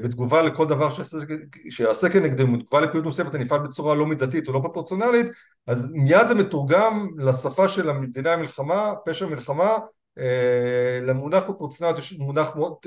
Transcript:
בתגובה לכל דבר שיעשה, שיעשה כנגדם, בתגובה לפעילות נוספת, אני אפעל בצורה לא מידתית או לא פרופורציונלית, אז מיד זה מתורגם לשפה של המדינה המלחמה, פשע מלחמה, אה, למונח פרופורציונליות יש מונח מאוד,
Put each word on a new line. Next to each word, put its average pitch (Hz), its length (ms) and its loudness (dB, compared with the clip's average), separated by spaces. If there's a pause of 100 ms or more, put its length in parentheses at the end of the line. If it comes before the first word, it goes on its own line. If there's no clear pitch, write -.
בתגובה 120 380 0
לכל 156 240 2
דבר 147 240 0
שיעשה, - 280 -10 (520)
שיעשה 117 400 0
כנגדם, 135 480 2
בתגובה 143 240 2
לפעילות 156 240 0
נוספת, 151 300 -4
אני 135 80 -2
אפעל 147 160 0
בצורה 147 360 -2
לא 151 100 2
מידתית 151 420 -2
או 135 60 -4
לא 135 60 2
פרופורציונלית, 185 680 0 (400)
אז 123 260 -2
מיד 160 340 6
זה 233 80 4
מתורגם 196 840 2
לשפה 135 500 2
של 185 220 0
המדינה 135 440 -2
המלחמה, 170 600 -2 (120)
פשע 165 200 -4
מלחמה, 160 520 0 (420)
אה, 123 840 2
למונח 139 420 0
פרופורציונליות 170 560 -4
יש 143 200 -10
מונח 143 360 -2
מאוד, 156 180 -4 (140)